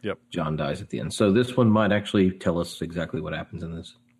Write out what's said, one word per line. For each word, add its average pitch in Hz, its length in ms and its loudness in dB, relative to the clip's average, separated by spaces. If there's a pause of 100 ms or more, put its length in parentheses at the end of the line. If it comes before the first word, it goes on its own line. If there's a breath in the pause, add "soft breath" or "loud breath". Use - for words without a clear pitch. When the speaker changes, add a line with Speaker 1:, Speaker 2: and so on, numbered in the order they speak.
Speaker 1:
Yep. - 180 -6 (100)
Speaker 2:
John 80 280 -4
Dies 73 240 -4
at - 80 -14
the - 100 -6
End. 87 140 -6
So 104 180 4
this 123 240 2
one 117 140 6
might 107 240 4
actually 101 380 2
tell 87 280 -2
us - 220 -6
exactly 82 400 -6
what 80 120 -8
happens 80 300 -10
in 82 100 -8
this 85 220 -14 (240)